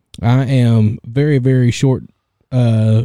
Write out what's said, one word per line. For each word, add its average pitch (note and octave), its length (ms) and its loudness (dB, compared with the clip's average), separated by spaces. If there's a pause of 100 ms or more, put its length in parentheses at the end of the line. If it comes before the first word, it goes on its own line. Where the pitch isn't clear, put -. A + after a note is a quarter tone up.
(220)
I B2+ 240 0
am A#2 600 0
very, C#3 320 -2
very B2+ 320 0
short, C3 340 -2 (480)
uh, A2+ 540 0